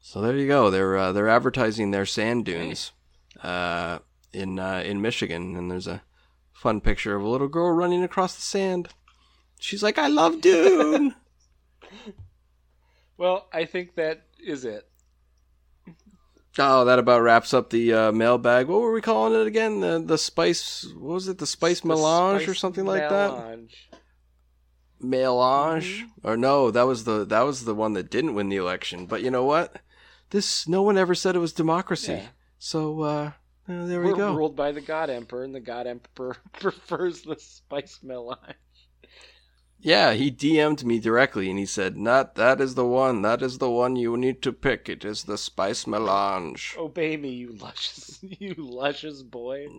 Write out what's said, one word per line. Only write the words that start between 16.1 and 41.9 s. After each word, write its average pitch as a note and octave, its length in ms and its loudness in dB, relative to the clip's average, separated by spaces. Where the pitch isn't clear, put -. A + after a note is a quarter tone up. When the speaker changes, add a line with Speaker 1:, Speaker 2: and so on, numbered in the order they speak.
Speaker 1:
Oh, C3+ 280 6
that B2+ 160 6
about A#2+ 220 6
wraps A#2 300 6
up B2+ 180 2
the, A#2 220 2
uh, A2 200 4
mailbag. A#2+ 560 4
What F#3+ 120 2
were A#3 120 0
we A3+ 80 0
calling A3 400 2
it A3 80 2
again? G#3+ 320 -2
The, E3+ 180 0
the E3 200 0
spice, - 680 -2
what B2 180 -8
was F#3 120 -6
it? F#3 120 -6
The D3+ 80 -6
spice E3+ 340 0
Speaker 2:
The E3 80 -4
Speaker 1:
melange E3 540 4
or F3+ 120 -4
Speaker 2:
spice - 60 -6
Speaker 1:
something F#3+ 260 -4
like F#3 220 0
that? G3 240 2
Speaker 2:
melange. A#2 560 -14
Speaker 1:
Melange? C3+ 1040 0
Speaker 2:
Mm-hmm. - 240 -10
Speaker 1:
Or A2 80 0
no, C3 340 4
that A#2+ 160 4
was B2 160 0
the, G#2+ 220 -2
that G#2+ 180 2
was C3 220 -2
the A2+ 100 -2
one G#2+ 200 -2
that F2+ 140 -6
didn't B2+ 280 -2
win G2+ 140 -2
the G2 60 -2
election. F2+ 500 -6
But G2+ 180 -6
you B2+ 80 -2
know B2+ 120 0
what? D#3 380 -2
This, - 380 -2
no F#3 160 2
one G#3 120 4
ever F3+ 200 2
said F#3 180 0
it F3+ 60 2
was E3 120 -4
democracy. E3 600 -2
Speaker 2:
Yeah. F#2+ 140 -10
Speaker 1:
So, D#3 400 -6
uh, D3 320 -4
uh, F3 180 -8
there F3 140 -4
we F#3 120 2
Speaker 2:
We're F#3 40 0
Speaker 1:
go. G3+ 200 -2
Speaker 2:
ruled D#3 180 -2
by C#3+ 160 -2
the D3 100 -8
God D#3 300 -6
Emperor, B2 320 -8
and C3+ 140 -10
the - 40 -12
God A#2+ 280 -10
Emperor B2 560 -12
<laughs> - 80 -20
prefers F3 680 -6
the D3+ 180 -10
spice - 600 -12
melange. B2+ 380 -12
Speaker 1:
Yeah, D#3+ 340 4
he C#3 160 0
D D3 280 2
M'd D3+ 260 2
me A#2 140 2
directly, A2+ 500 2
and F#2+ 80 -4
he G2+ 80 -2
said, F#2+ 320 -4